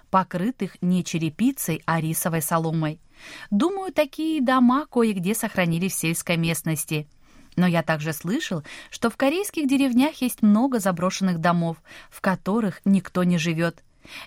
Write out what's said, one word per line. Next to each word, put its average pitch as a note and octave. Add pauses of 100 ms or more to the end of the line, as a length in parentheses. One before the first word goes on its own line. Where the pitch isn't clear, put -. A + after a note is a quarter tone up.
(100)
покрытых F#3+
не F3+
черепицей, E3
а D#3+
рисовой D#3+
соломой. D#3+ (500)
Думаю, F#4
такие D#4
дома B3+
кое-где G#3+
сохранились F3+
в -
сельской E3
местности. D#3+ (480)
Но F3+
я E3+
также D#3+
слышал, F3 (280)
что -
в -
корейских D#4
деревнях C4+
есть -
много A3+
заброшенных F#3
домов, E3+ (340)
в -
которых G3
никто G3
не F3
живет – E3 (420)